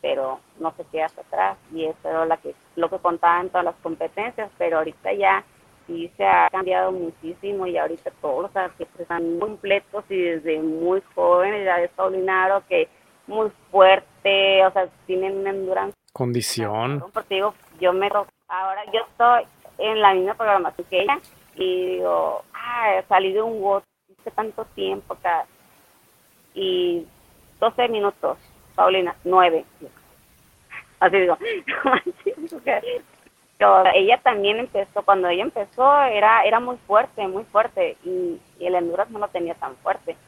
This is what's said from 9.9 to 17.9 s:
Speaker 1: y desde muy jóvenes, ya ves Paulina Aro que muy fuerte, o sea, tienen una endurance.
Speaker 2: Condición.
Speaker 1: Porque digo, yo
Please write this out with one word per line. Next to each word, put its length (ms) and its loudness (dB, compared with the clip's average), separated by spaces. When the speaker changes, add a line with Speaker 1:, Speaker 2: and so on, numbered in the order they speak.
Speaker 1:
y 80 -4
desde 420 -2
muy 440 -2
jóvenes, 520 2
ya 120 2
ves 180 -2
Paulina 500 0
Aro 220 0
que 200 0
muy 220 -2
fuerte, 920 4
o 60 4
sea, 160 -2
tienen 300 -4
una 120 -4
endurance. 460 -4
Speaker 2:
Condición. 920 -4
Speaker 1:
Porque 220 -6
digo, 180 -2
yo 140 2